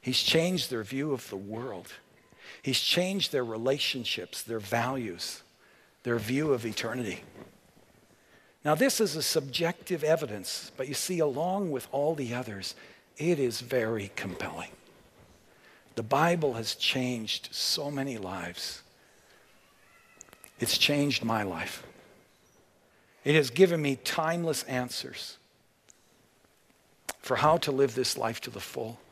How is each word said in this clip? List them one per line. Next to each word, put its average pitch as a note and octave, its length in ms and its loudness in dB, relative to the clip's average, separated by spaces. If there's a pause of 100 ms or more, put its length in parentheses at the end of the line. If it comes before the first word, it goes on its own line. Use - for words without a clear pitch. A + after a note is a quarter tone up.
He's B2+ 200 0
changed E3 500 2
their A#2 140 -4
view C3+ 280 -4
of B2 160 -6
the G2+ 80 -8
world. G2+ 560 -8 (680)
He's C3+ 180 0
changed F#3 520 0
their C3 120 2
relationships, A#2 1000 -2
their A2+ 160 -6
values, A#2 840 -4 (640)
their A#2+ 140 2
view C3+ 340 2
of A#2 120 0
eternity. A2 560 -4 (1400)
Now, D3+ 100 6
this B3 260 4
is E3 160 2
a D#3 60 -2
subjective D#3 840 0
evidence, D3 720 0
but C3+ 120 -4
you C#3+ 60 -4
see, F3+ 240 -2
along E3 520 2
with C3 220 -4
all D3 220 2
the B2+ 200 -4
others, G#2+ 400 -6 (420)
it E3 220 2
is B2 220 2
very A2+ 560 0
compelling. E2 540 -6 (1200)
The A2+ 80 -4
Bible D3 520 4
has A2+ 200 -4
changed B2 800 -2
so - 380 -2
many C#3 280 -4
lives. F2+ 640 -8 (1800)
It's - 200 2
changed C#3+ 460 4
my A2+ 200 2
life. E2+ 400 -6 (1400)
It D3 100 6
has C#3+ 160 6
given E3+ 300 6
me C#3 160 2
timeless E3 680 0
answers - 720 -6 (1800)
for - 160 0
how D#3 220 6
to D3+ 120 0
live C3 240 4
this B2 240 0
life A2+ 240 -2
to - 80 -8
the G#2+ 100 -8
full A#2 380 -8 (140)